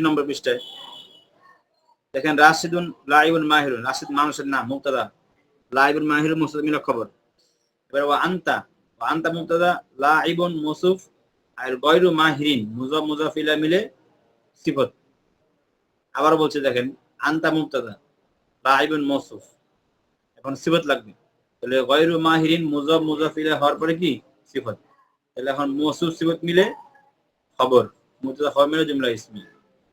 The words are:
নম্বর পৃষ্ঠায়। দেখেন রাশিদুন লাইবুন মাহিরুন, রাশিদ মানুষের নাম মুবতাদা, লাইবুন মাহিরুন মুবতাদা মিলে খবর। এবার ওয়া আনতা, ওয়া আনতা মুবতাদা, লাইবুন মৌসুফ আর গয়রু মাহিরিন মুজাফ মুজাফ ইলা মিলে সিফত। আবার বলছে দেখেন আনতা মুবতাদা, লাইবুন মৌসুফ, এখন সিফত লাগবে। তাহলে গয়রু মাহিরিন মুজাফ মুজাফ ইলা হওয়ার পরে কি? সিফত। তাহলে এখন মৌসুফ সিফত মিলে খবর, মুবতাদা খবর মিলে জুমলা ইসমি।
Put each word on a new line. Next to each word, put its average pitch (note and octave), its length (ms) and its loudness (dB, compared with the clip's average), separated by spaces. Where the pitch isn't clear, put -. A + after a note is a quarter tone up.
নম্বর D3+ 240 2
পৃষ্ঠায়। B2+ 300 -4
দেখেন D3 300 0
রাশিদুন E3+ 420 2
লাইবুন D#3 440 4
মাহিরুন, C#3 360 2
রাশিদ C3+ 220 -6
মানুষের C#3+ 340 -2
নাম B2+ 180 -2
মুবতাদা, C3 320 -4
লাইবুন D3 400 2
মাহিরুন D#3 300 0
মুবতাদা D3 260 -4
মিলে D3+ 200 0
খবর। A#2 180 -2
এবার C#3 200 0
ওয়া C#3+ 80 2
আনতা, F3 280 -2
ওয়া A#2+ 140 -6
আনতা D#3+ 240 -2
মুবতাদা, E3+ 360 0
লাইবুন E3 500 2
মৌসুফ F3+ 340 0
আর B2+ 140 -6
গয়রু F3 280 6
মাহিরিন D3 500 2
মুজাফ C#3 320 -2
মুজাফ D3+ 280 -4
ইলা D#3 160 0
মিলে E3+ 160 2
সিফত। C3+ 280 -2
আবার D3+ 260 2
বলছে D3 260 0
দেখেন B2 180 0
আনতা D#3+ 280 0
মুবতাদা, B2+ 380 -4
লাইবুন D3 440 2
মৌসুফ, C3 340 -6
এখন C3+ 180 -10
সিফত D#3+ 360 0
লাগবে। A2+ 200 -4
তাহলে B2 160 -2
গয়রু E3 260 4
মাহিরিন D#3+ 360 2
মুজাফ D3+ 360 2
মুজাফ D3+ 280 -2
ইলা D#3 220 -2
হওয়ার C#3+ 200 2
পরে D#3+ 220 0
কি? E3 100 0
সিফত। A2+ 280 -8
তাহলে B2+ 200 -6
এখন C#3+ 140 -4
মৌসুফ D3+ 400 -2
সিফত E3 280 0
মিলে F3 180 4
খবর, B2+ 260 4
মুবতাদা C#3 300 -6
খবর C#3+ 180 4
মিলে D#3+ 140 0
জুমলা C#3 240 -2
ইসমি। A2 320 -8